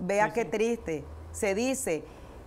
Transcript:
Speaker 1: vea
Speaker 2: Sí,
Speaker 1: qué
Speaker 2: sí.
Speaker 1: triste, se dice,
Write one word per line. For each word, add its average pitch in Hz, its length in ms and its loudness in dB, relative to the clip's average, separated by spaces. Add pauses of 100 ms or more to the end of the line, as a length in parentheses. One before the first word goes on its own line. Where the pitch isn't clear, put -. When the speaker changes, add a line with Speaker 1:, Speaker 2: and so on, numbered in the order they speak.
Speaker 1:
vea 202 260 4
Speaker 2:
Sí, 214 80 0
Speaker 1:
qué 233 80 4
Speaker 2:
sí. 160 80 -4
Speaker 1:
triste, 220 540 0 (280)
se 196 220 2
dice, 208 500 0 (420)